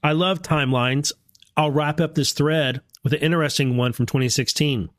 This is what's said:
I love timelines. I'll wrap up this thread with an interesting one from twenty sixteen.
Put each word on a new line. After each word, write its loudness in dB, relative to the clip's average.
I 2
love 0
timelines. 0
I'll 2
wrap 0
up 0
this 0
thread 0
with 0
an 0
interesting 0
one 2
from -2
twenty 0
sixteen. 0